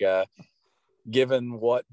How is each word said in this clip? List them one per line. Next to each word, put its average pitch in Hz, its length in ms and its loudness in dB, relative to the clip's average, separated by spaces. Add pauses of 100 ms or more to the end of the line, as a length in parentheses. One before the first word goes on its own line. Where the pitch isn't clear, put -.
Uh, 95 200 2 (840)
given 123 520 0
what 120 320 0